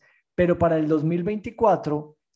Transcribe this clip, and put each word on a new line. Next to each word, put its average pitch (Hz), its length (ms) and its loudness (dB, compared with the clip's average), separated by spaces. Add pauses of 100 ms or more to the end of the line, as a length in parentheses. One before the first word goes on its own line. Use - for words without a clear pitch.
(320)
Pero 175 240 2
para 165 200 2
el 156 100 0
dos 151 160 0
mil 170 220 -2
veinticuatro, 185 920 -2 (180)